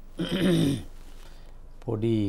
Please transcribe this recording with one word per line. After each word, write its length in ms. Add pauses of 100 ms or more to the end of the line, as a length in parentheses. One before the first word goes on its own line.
(180)
<clears throat> 40 (1600)
පොඩි 360 (140)